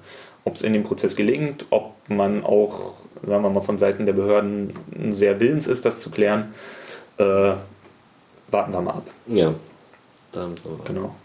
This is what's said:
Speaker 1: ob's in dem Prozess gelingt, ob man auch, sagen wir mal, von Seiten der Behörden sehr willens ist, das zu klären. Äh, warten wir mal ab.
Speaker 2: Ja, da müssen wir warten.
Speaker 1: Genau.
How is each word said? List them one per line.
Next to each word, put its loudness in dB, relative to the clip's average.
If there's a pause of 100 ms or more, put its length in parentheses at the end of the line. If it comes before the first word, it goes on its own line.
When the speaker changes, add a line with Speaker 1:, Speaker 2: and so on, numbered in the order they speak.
(460)
Speaker 1:
ob's -6
in 2
dem 2
Prozess -2
gelingt, 0
ob 0 (140)
man 0
auch, 2 (280)
sagen 0
wir 2
mal, 0
von -2
Seiten 2
der 4
Behörden 0 (380)
sehr 4
willens 2
ist, 0
das 0
zu -8
klären. 0 (640)
Äh, 4 (1300)
warten 0
wir -2
mal -2
ab. -8 (200)
Speaker 2:
Ja, 4 (800)
da -8
müssen -12
wir -10
warten. -10
Speaker 1:
Genau. -6